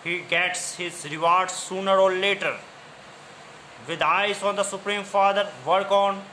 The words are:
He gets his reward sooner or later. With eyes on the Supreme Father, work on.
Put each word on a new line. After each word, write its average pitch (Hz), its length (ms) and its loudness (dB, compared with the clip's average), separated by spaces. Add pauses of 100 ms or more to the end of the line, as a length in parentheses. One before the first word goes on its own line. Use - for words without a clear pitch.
He 175 180 -4
gets 180 540 -2
his 170 360 -8
reward 170 400 2
sooner 190 460 0
or 190 140 6
later. 185 460 -2 (1300)
With 160 140 -4
eyes 190 400 2
on 202 140 0
the 196 80 0
Supreme 196 400 -4
Father, 196 440 2 (180)
work 185 260 2
on. 196 300 2 (120)